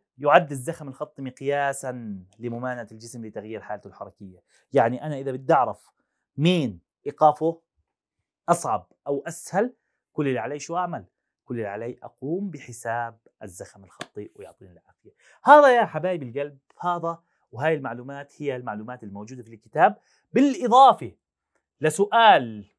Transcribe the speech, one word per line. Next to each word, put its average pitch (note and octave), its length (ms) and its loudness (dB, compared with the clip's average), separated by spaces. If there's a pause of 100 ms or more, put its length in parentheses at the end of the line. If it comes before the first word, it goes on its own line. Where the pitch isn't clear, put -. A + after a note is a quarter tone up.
(180)
يعد D3 340 4
الزخم C3 360 -10
الخطي - 340 -14
مقياسًا C3 1000 -6 (160)
لممانعة A#2+ 520 -8
الجسم A2+ 340 -16
لتغيير G#2+ 360 -12
حالته G#2 260 -14
الحركية. F#2+ 560 -20 (300)
يعني B2 320 2
أنا D3 140 -8
إذا C3+ 120 -6
بدي C3+ 220 -2
أعرف A#2+ 380 0 (460)
مين C#3+ 420 0 (260)
إيقافه D#3 560 2 (880)
أصعب B2 420 -2 (160)
أو C#3+ 200 -6
أسهل، G3+ 460 -6 (400)
كل D3 140 -4
اللي B2+ 120 -2
علي C3+ 200 -8
شو E3 180 -10
أعمل؟ E3+ 280 -8 (400)
كل B2 100 -8
اللي A2 120 -6
علي A2 360 -12
أقوم F3+ 460 -10
بحساب A#2 680 -10 (240)
الزخم G2 400 -18
الخطي، - 520 -18
ويعطيني F#2 360 -20
العافية. - 400 -20 (320)
هذا C#4 320 8
يا F3+ 100 4
حبايب E3 380 -6
القلب، C#3 340 -10 (220)
هذا E3+ 440 -6 (280)
وهاي C#3+ 220 -2
المعلومات C3+ 680 -10
هي C#3 140 -4
المعلومات A#2+ 480 -12
الموجودة G#2+ 400 -16
في A2+ 100 -20
الكتاب، D#3 440 0 (360)
بالإضافة B3 800 4 (680)
لسؤال D#3 840 4 (140)